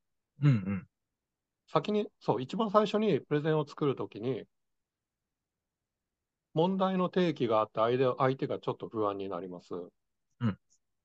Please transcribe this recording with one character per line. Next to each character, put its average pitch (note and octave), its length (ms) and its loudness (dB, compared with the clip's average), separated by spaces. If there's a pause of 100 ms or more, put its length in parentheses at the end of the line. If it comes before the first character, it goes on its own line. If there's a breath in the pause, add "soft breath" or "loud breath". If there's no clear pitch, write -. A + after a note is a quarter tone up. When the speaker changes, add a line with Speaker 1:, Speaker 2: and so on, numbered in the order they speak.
(420)
Speaker 1:
う C#3+ 40 2
ん - 20 6
う C#3+ 40 8
ん。 G2 360 -2 (800)
Speaker 2:
先 D#3 240 0
に、 G#3+ 160 -2 (120)
そ C3 160 -2
う、 B2 60 -4
一 C3+ 140 -8
番 G#3+ 160 0
最 G#3+ 140 6
初 G#3 140 0
に G3+ 200 2
プ - 140 -4
レ D3 80 0
ゼ D#3 80 -2
ン D#3 100 2
を D3 80 -2
作 - 180 -4
る C3+ 100 0
と G2+ 120 -6
き G#2 140 -14
に、 A#2 240 -4 (2000)
問 F#3 240 2
題 F#3+ 200 2
の F3+ 160 0
提 F3 200 2
起 B2+ 140 0
が A2 120 4
あ A2 60 2
っ - 60 -4
て、 - 80 -4
相 A#2+ 180 2
手、 B2+ 200 0
相 C3+ 200 2
手 D3 100 -4
が F#2+ 120 -6
ち - 100 -6
ょ - 20 0
っ - 60 -8
と F#2+ 120 -12
不 G#2+ 180 -2
安 G2 100 -4
に G2 120 -8
な F2+ 100 -6
り F#2 100 -8
ま F2+ 120 -12
す。 - 120 -14 (680)
Speaker 1:
う A#2+ 80 -2
ん。 F#2+ 100 -2 (480)